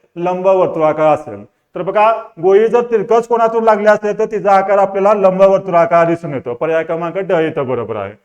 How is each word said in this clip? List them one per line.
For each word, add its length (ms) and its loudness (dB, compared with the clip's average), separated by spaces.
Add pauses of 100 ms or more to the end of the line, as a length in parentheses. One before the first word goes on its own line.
(160)
लंबवर्तुळाकार 960 0
असेल. 300 -8 (300)
तर 80 -8
बघा 280 0 (320)
गोळी 260 4
जर 140 0
तिरकस 460 0
कोणातून 360 0
लागली 220 2
असेल 320 2
तर 60 -2
तिचा 280 -2
आकार 260 2
आपल्याला 360 2
लंबवर्तुळाकार 920 2
दिसून 280 -4
येतो. 200 -8
पर्याय 300 -2
क्रमांक 340 -6
ड 140 -4
इथं 360 -2
बरोबर 280 -4
आहे. 160 -8 (120)